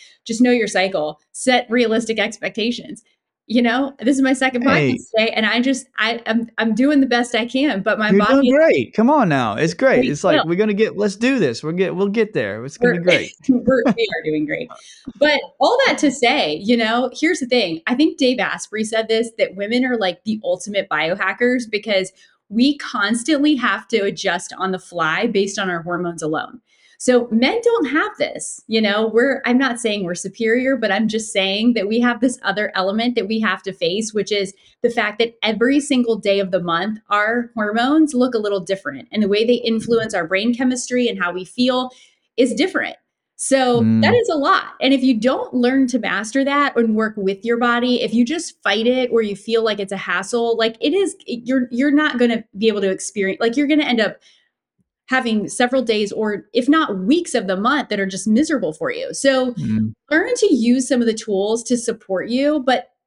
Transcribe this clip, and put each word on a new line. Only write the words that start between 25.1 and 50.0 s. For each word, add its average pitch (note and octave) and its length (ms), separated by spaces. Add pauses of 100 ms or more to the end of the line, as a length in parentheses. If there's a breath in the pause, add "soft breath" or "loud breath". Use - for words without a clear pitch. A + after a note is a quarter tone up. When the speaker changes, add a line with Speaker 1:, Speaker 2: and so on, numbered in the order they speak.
Speaker 1:
based G3+ 320
on G3 100
our E3+ 120
hormones E3+ 420
alone. - 380 (380 soft breath)
So A#3+ 320
men C4+ 300
don't A4+ 260
have E4+ 300
this, - 500
you A3 140
know, G#3+ 320
we're, C4 320
I'm B3 120
not B3+ 200
saying G#3 280
we're F3 100
superior, A#3 600
but A3+ 120
I'm G#3+ 200
just A3 240
saying G3+ 400
that G#3 160
we A3+ 100
have A#3+ 220
this B3 220
other G#3 320
element G#3+ 400
that G3 120
we A3 140
have F#3+ 220
to F#3+ 100
face, G3 400
which G3+ 180
is G3 220 (300 soft breath)
the A#3+ 60
fact G#3+ 300
that A#3 140 (100)
every A#3 380
single A#3+ 360
day G3 220
of F#3+ 120
the F#3 100
month, F3 380 (100)
our A3+ 460
hormones A#3+ 580
look B3+ 220
a - 20
little G3+ 240
different, E3 500
and G#3 100
the G3+ 60
way G#3 160
they A#3+ 120
influence A3+ 580
our F3 120
brain G3+ 300
chemistry B3 540
and G3 120
how F3 120
we F#3 100
feel B3+ 480 (460 soft breath)
is A#3+ 160
different. G3+ 420 (400)
So B3 460
Speaker 2:
Mm. A3 200
Speaker 1:
that D#4 120
is A#4 160
a E4 80
lot. C#4+ 420
And C4 140
if B3+ 100
you B3+ 160
don't C#4+ 340
learn B3+ 340
to B3 120
master G#3 460
that C#4+ 320
and A3+ 180
work A3 220
with G3 260
your A#3 140
body, A#3+ 440
if A3 120
you A#3+ 100
just D#4 400
fight A3 240
it B3 240
or A#3 100
you G3+ 140
feel A3+ 260
like G#3+ 200
it's G3 100
a G3 60
hassle, G3+ 580